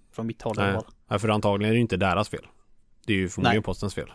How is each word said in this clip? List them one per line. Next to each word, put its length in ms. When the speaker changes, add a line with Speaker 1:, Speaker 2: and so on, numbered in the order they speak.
Speaker 1:
från 160
mitt 140
håll 160
i 40
alla 100
Speaker 2:
Nej. 100
Speaker 1:
fall. 120
Speaker 2:
Nej, 120
för 100
antagligen 400
är 40
det 40
ju 40
inte 160
deras 320
fel. 180
Det 80
är 40
ju 120
förmodligen 260
Speaker 1:
Nej. 80
Speaker 2:
postens 320
fel, 200